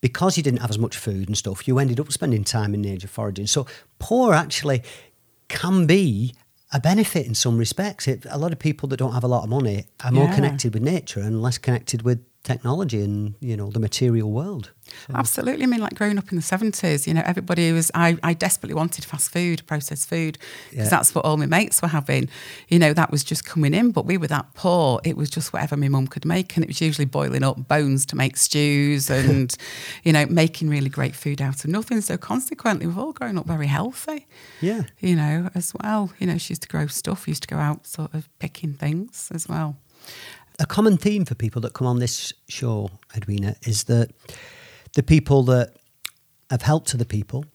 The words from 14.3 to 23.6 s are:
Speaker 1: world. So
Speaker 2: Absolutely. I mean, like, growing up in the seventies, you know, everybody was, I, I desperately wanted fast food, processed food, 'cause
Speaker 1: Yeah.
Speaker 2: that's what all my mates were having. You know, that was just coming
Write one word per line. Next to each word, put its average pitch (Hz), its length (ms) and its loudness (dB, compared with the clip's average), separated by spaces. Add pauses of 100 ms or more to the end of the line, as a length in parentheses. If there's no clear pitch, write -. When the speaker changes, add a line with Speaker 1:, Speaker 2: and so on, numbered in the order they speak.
Speaker 1:
world. 143 400 -6 (340)
So 135 80 -8
Speaker 2:
Absolutely. - 480 -2
I 254 40 0
mean, 240 120 2
like, - 160 -4
growing 208 240 0
up 190 140 -6
in - 40 -4
the 160 60 0
seventies, 185 640 0
you 160 80 0
know, 160 100 2
everybody 175 460 0
was, 165 240 2
I, 170 300 4
I 170 100 2
desperately - 400 -2
wanted 160 300 -4
fast - 260 -4
food, 175 380 -2
processed 147 400 -6
food, 160 300 -4 (320)
'cause - 60 -12
Speaker 1:
Yeah. 107 120 0
Speaker 2:
that's - 260 4
what 165 100 0
all 156 120 4
my 147 100 0
mates 175 340 2
were 170 60 -2
having. 139 420 0 (400)
You 170 120 6
know, 151 140 8
that 165 180 2
was 147 100 0
just - 220 -6
coming 151 300 2